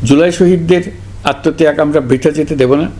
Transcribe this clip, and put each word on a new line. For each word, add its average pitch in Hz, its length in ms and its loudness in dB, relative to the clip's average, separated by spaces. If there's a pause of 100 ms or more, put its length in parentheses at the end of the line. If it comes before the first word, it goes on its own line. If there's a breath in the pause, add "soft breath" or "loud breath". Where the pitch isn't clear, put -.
জুলাই 147 280 4
শহীদদের 175 500 2 (420)
আত্মত্যাগ 147 560 0
আমরা 147 220 0
বৃথা 131 300 0
যেতে 151 240 -4
দেব 131 200 2
না। 151 140 -2 (100)